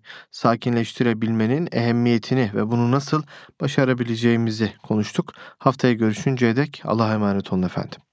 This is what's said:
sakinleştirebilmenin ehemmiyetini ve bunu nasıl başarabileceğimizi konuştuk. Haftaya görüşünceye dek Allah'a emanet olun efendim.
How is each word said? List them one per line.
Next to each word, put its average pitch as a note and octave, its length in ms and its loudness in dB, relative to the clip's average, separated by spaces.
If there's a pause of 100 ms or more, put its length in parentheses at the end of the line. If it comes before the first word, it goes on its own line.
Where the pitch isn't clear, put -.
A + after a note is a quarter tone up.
(320)
sakinleştirebilmenin A#2 1400 0
ehemmiyetini A#2+ 840 2
ve G#2+ 160 0
bunu A#2+ 200 2
nasıl C#3+ 320 0 (380)
başarabileceğimizi A#2 1120 0 (100)
konuştuk. - 500 -2 (240)
Haftaya B2+ 360 2
görüşünceye A2+ 600 0
dek C#3+ 300 -2
Allah'a A2 280 0
emanet G2+ 400 0
olun F#2+ 80 0
efendim. - 380 -4 (140)